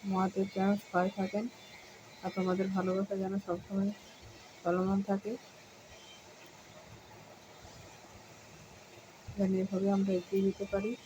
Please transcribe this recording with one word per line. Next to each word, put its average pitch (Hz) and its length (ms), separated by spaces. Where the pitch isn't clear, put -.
মহাদেব 190 440
যেন 190 160
সহায় 185 340
থাকেন 202 260
আর 185 140
তোমাদের 185 300
ভালোবাসা 185 460
যেন 190 120
সবসময় 196 440
চলমান 185 360
থাকে। 202 240
যেন 190 160
এভাবে 196 340
আমরা 196 220
এগিয়ে 196 280
যেতে 196 260
পারি। 202 180